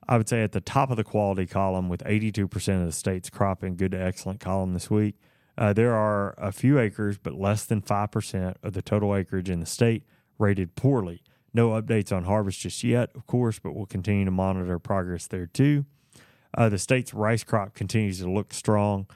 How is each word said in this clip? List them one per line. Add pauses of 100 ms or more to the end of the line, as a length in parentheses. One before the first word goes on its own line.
I
would
say,
at
the
top
of
the
quality
column
with
eighty-two
percent
of
the
state's
crop
in
good
to
excellent
column
this
week. (420)
Uh,
there
are
a
few
acres,
but
less
than
five
percent
of
the
total
acreage
in
the
state (340)
rated
poorly. (320)
No
updates
on
harvest
just
yet,
of
course,
but
we'll
continue
to
monitor
progress
there
too. (720)
Uh,
the
state's
rice
crop
continues
to
look
strong,